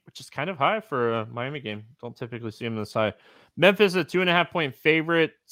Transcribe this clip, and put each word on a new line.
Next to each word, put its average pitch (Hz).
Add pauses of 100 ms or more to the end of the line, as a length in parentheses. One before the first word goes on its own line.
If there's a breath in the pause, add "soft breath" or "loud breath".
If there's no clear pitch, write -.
which -
is -
kind 147
of 190
high 196
for 117
a 110
Miami 123
game. 107 (160)
Don't 120
typically 117
see 117
them 117
this 107
high. 107 (440 soft breath)
Memphis, 190
a 185
two 180
and 180
a -
half 170
point 147
favorite. 160 (180)